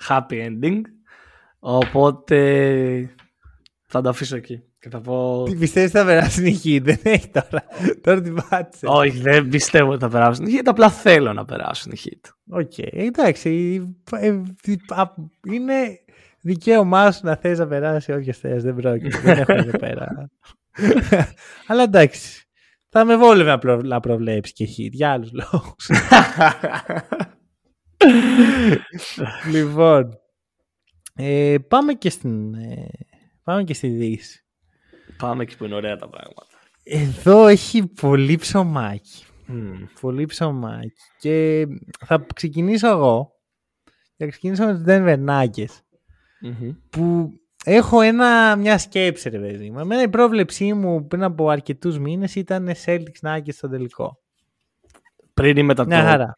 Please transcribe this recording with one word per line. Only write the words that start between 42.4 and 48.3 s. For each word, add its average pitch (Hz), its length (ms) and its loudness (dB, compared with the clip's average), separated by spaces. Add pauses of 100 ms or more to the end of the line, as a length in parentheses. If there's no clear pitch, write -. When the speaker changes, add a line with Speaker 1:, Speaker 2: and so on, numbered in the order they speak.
Speaker 2:
εγώ. 139 440 2 (840)
Θα 151 100 -10
ξεκινήσω 190 380 -4
με 214 80 0
τους 165 140 -6
Denver 175 400 4
Nuggets. 127 500 -2 (640)
Speaker 1:
Μμμ. 120 300 -12 (180)
Speaker 2:
Που 170 420 -2 (340)
έχω 233 360 4
ένα, 226 540 4